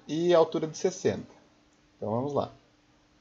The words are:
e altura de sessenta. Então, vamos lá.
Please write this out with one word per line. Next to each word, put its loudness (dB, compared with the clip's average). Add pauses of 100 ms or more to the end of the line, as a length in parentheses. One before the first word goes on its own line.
e 2
altura 4
de -12
sessenta. -2 (640)
Então, -6
vamos -2
lá. -2 (680)